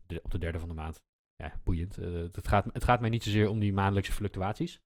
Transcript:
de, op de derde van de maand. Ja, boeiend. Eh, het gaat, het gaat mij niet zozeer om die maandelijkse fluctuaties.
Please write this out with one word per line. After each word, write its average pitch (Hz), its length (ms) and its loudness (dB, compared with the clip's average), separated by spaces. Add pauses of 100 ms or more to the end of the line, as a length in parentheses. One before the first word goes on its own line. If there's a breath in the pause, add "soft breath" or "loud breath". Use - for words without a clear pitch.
de, 85 180 -8
op - 80 -4
de - 60 0
derde 82 220 -2
van 82 80 -6
de 85 60 -8
maand. 80 280 -8 (340)
Ja, - 280 -10
boeiend. 90 340 0
Eh, 87 160 -6 (180)
het - 160 -8
gaat, 101 260 4
het - 100 -4
gaat 123 180 6
mij 117 80 2
niet 113 140 0
zozeer 104 260 4
om 110 100 0
die 104 140 2
maandelijkse 98 380 2
fluctuaties. 101 760 -4